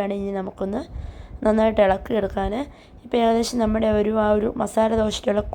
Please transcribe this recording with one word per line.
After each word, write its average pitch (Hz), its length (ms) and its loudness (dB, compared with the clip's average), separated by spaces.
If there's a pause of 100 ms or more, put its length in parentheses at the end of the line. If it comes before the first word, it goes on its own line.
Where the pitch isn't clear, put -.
വേണം 202 200 -2
ഇനി 196 180 -6
നമുക്കൊന്ന് 196 420 -6 (640)
നന്നായിട്ട് 220 420 4
ഇളക്കിയെടുക്കാൻ. 196 680 -2 (500)
ഇപ്പോൾ - 200 -2
ഏകദേശം 226 400 2
നമ്മുടെ 220 240 2 (140)
ഒരു 208 100 2 (140)
ആ - 20 2 (100)
ഒരു 214 120 0 (120)
മസാല 220 300 0 (100)
ദോശയ്ക്കുള്ള 208 400 0 (140)